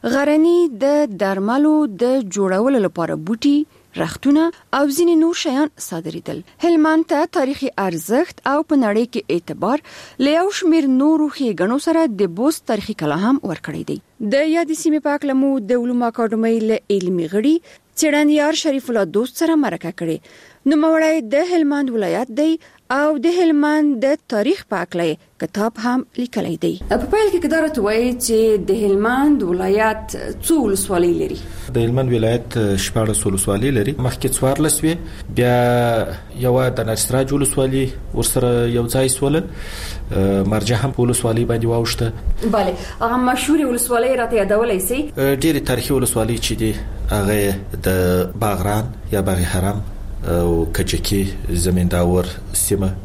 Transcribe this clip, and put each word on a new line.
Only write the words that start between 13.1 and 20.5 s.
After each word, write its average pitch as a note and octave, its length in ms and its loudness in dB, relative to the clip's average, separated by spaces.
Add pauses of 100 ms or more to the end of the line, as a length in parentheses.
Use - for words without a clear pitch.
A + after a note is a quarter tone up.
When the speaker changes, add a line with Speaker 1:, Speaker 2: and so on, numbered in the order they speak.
Speaker 1:
هم B3+ 100 4 (140)
ورکړی D#3+ 400 -8
دی. D3 80 -4 (380)
د D4 200 2
یادې D#4+ 280 0
سیمې D4+ 240 2
په D4 100 0
هکله C4+ 240 0
مو C#4 100 2 (220)
د B3 100 2
علومو A#3+ 280 0
اکاډمۍ A3+ 440 0 (140)
له A3 80 2 (200)
علمي F3+ 360 -2
غړي A#3+ 220 2 (420)
څېړنیار D4+ 680 2
شریف C#4 260 -2
الله G3+ 300 0
دوست B3+ 240 -4
سره D#4+ 220 4
مرکه E3+ 340 -6
کړې. D#3+ 180 -2 (540)